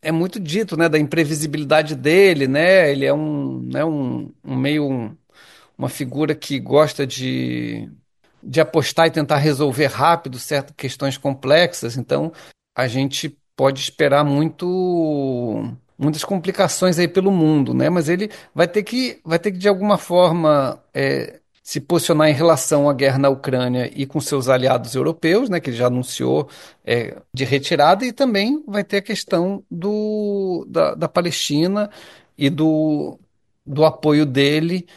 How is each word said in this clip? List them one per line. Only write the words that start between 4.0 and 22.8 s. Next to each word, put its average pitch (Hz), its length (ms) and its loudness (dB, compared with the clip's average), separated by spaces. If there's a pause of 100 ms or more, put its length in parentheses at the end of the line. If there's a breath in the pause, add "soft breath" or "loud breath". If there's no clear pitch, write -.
um 139 100 -8
meio, 143 340 -2
um, 120 280 -6 (640 soft breath)
uma 127 100 -4
figura 143 460 -4
que 143 260 -6
gosta 139 460 2
de, 123 840 -6 (540)
de 156 180 -2
apostar 160 460 2
e 160 40 2
tentar 156 280 0
resolver 143 480 0
rápido 135 520 0
certas 139 380 -6
questões 135 400 -6
complexas. 139 800 0
Então, 143 340 -2 (460 loud breath)
a 131 100 -2
gente 135 500 -4 (200)
pode 135 240 0
esperar 143 440 2
muito, 147 1400 -2 (340)
muitas 151 240 -2
complicações 185 760 0
aí 175 120 2
pelo 190 240 2
mundo, 156 420 4
né? 127 160 2
Mas 175 180 0
ele 185 220 -2 (240 loud breath)
vai 165 140 2
ter 208 160 -2
que, 247 400 -4
vai 160 120 -2
ter 170 140 -2
que, 185 80 -8
de 190 100 2
alguma 202 300 2
forma, 160 840 2 (140)
é, 135 460 -2 (200)
se - 200 -8
posicionar 156 480 2
em 151 40 4
relação 147 560 4